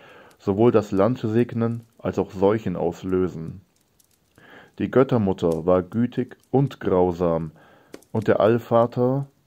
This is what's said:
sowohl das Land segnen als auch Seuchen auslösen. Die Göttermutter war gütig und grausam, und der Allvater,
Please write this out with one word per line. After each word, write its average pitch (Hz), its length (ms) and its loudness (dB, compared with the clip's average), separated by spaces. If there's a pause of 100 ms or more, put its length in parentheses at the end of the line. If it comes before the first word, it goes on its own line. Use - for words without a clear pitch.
(380)
sowohl 107 320 2
das 107 220 2
Land 98 260 2
segnen 117 640 -2 (180)
als 98 220 -4
auch 92 100 -4
Seuchen 98 460 0
auslösen. 87 840 -4 (1160)
Die 98 120 -4
Göttermutter 95 760 2
war 92 160 4
gütig 120 540 -4 (160)
und 135 260 0
grausam, 87 720 0 (600)
und 113 160 -4
der 110 100 2
Allvater, 120 880 2 (200)